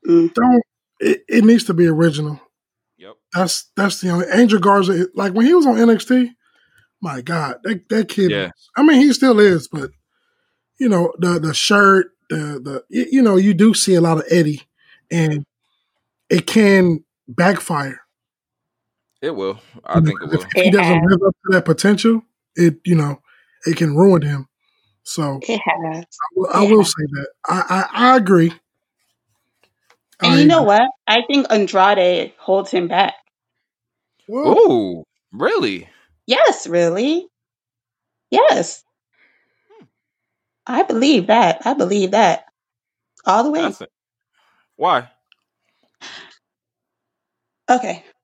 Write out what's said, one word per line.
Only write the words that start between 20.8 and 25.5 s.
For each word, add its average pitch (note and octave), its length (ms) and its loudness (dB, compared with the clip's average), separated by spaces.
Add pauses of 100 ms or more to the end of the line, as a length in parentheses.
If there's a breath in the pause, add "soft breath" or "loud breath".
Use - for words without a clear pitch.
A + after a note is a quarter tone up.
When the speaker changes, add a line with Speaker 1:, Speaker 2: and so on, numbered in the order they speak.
Speaker 1:
has. F3 100 0
Speaker 2:
live F3+ 160 2
up F#3+ 80 0
to - 220 -6
that - 80 0
potential, G#3 580 0 (340)
it, E3 280 2
you F3+ 100 0
know, C#3+ 260 -4 (460)
it E3 100 -2
can D3+ 200 -2
ruin F3+ 260 4
him. C#3+ 260 -6 (560)
So C#3 380 -8
Speaker 1:
It - 220 -6